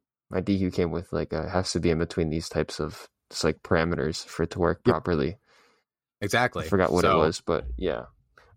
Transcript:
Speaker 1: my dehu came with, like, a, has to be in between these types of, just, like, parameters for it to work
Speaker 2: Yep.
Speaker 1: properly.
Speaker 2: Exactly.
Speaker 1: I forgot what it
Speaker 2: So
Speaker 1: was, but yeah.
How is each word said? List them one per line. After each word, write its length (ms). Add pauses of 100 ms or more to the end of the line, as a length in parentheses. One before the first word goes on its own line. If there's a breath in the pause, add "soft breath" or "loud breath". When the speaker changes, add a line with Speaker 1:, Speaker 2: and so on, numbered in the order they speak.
(320)
Speaker 1:
my 120
dehu 300
came 180
with, 220
like, 200
a, 160
has 240
to 80
be 100
in 80
between 320
these 180
types 320
of, 280 (220)
just, 140
like, 180
parameters 600
for 200
it 60
to 80
work 260
Speaker 2:
Yep. 120
Speaker 1:
properly. 420 (840 soft breath)
Speaker 2:
Exactly. 440
Speaker 1:
I 40
forgot 240
what 120
it 80
Speaker 2:
So 0
Speaker 1:
was, 280
but 260 (100)
yeah. 300 (500 soft breath)